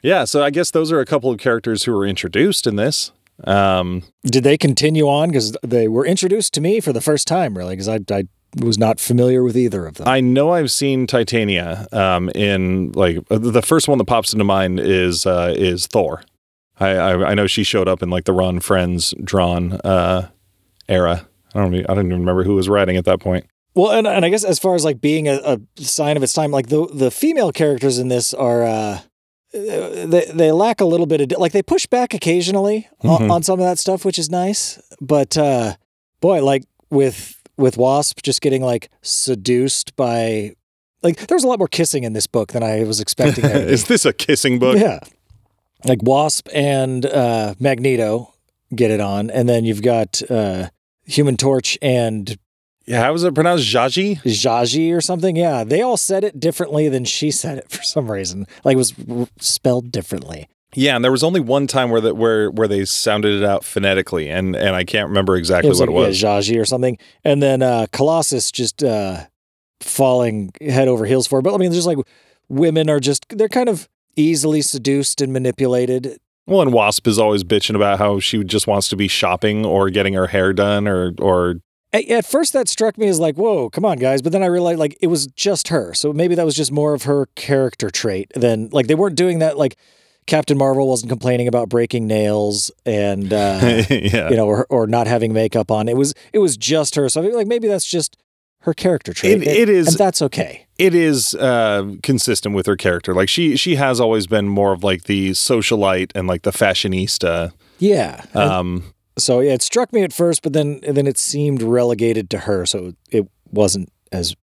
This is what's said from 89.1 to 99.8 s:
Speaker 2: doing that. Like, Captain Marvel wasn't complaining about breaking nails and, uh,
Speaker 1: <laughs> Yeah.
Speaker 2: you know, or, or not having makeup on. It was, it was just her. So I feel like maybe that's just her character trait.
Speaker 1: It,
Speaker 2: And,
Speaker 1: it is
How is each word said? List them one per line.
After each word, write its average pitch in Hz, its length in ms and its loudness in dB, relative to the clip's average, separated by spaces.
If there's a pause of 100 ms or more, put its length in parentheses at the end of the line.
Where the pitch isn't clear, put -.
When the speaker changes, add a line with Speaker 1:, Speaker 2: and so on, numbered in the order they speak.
Speaker 2:
doing 175 220 0
that. 160 180 0
Like, 139 200 0 (500)
Captain 151 320 0
Marvel 135 300 2
wasn't 120 220 -2
complaining 123 380 0
about 120 200 0
breaking 117 380 -2
nails 104 640 0 (160)
and, 101 460 -2
uh, 101 280 0 (260)
Speaker 1:
<laughs> - 40 -4
Yeah. 101 400 0
Speaker 2:
you 113 60 4
know, 110 100 2
or, 107 200 0
or 117 200 0
not 113 200 0
having 113 260 0
makeup 110 380 0
on. 107 180 0
It 120 80 0
was, 139 160 0 (200)
it 208 60 2
was 165 180 2
just 147 380 -2
her. 143 140 0
So 156 140 -2
I 185 40 -2
feel 233 100 -2
like 208 120 -2
maybe 233 180 -2
that's 202 200 0
just - 300 -6 (440)
her 165 120 -2
character 165 400 -2
trait. - 200 2
Speaker 1:
It, - 60 8
Speaker 2:
And, 180 100 -2
Speaker 1:
it 208 200 4
is 180 200 4